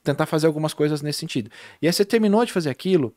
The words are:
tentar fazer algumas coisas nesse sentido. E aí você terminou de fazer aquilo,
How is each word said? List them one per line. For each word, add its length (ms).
tentar 240
fazer 200
algumas 260
coisas 280
nesse 180
sentido. 300
E 60
aí 60
você 120
terminou 400
de 60
fazer 180
aquilo, 480